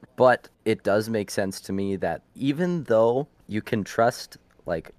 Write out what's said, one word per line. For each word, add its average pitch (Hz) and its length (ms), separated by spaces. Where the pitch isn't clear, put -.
But 123 340
it 110 160
does 107 260
make 110 220
sense 98 320
to - 100
me 98 240
that 85 240
even 160 500
though 117 440
you 104 160
can 110 200
trust, - 540
like, 82 320